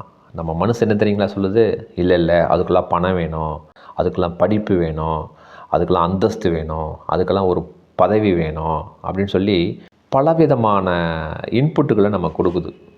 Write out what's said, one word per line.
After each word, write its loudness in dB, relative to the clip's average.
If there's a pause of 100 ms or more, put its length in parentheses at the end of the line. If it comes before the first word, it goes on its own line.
(340)
நம்ம -6
மனசு 0
என்ன 2
தெரியுங்களா 0
சொல்லுது? 0 (100)
"இல்ல, 2
இல்ல, 2
அதுக்கெல்லாம் 2
பணம் 0
வேணும், -4 (360)
அதுக்கெல்லாம் -2
படிப்பு 0
வேணும், -2 (400)
அதுக்கெல்லாம் 2
அந்தஸ்து 0
வேணும், -4 (120)
அதுக்கெல்லாம் 0
ஒரு -2 (200)
பதவி 2
வேணும்" -2 (200)
அப்படின்னு -2
சொல்லி 0 (280)
பலவிதமான 2 (320)
இன்புட்டுகளை 2
நம்ம -2
கொடுக்குது. -2 (220)